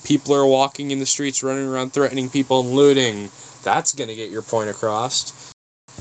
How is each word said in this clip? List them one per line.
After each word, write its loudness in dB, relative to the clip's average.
people 2
are 4
walking 2
in -2
the -4
streets, -4
running -4
around, -4
threatening 0
people 2
and -2
looting. 4
That's 0
gonna -8
get -10
your -8
point -2
across. -4